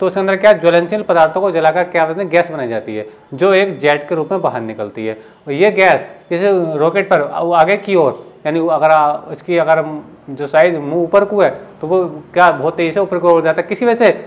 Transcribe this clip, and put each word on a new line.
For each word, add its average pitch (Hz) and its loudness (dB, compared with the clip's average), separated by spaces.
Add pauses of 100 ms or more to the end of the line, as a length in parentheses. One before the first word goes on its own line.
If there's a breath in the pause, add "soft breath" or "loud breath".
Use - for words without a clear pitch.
तो 190 0
उसके 185 -2
अंदर 190 0
क्या 208 6
ज्वलनशील 175 0
पदार्थों 165 2
को 196 0
जलाकर 160 2
क्या 165 -2
बोलते 160 -4
हैं, 185 -6
गैस 170 2
बनाई 139 -6
जाती 110 -6
है, 107 -8 (280 loud breath)
जो 180 2
एक 190 0
जेट 147 0
के 175 -4
रूप 160 -4
में 190 -4
बाहर 127 -4
निकलती 110 -8
है। 110 -6 (300 loud breath)
और 147 -6
ये 180 2
गैस 185 2 (280)
इस 175 -2 (340)
rocket 165 0
पर 165 2
वो 165 -4
आगे 170 4
की 202 -4
ओर, 143 2 (220)
यानी 160 -2
वो 165 -2
अगर 156 2
आ, 151 4
उसकी 165 -6
अगर 160 2 (480)
जो 139 -8
size 160 2
मुंह 151 -4
ऊपर 196 2
को 202 -2
है 151 2 (300)
तो 156 -8
वो 180 0 (300)
क्या 175 4
बहुत 151 -2
तेज़ी 165 -2
से 202 -2
ऊपर 185 -2
को 175 2
उड़ 165 4
जाता 160 0
है। - -10
किसी 226 -4
वजह 233 2
से 175 4 (140)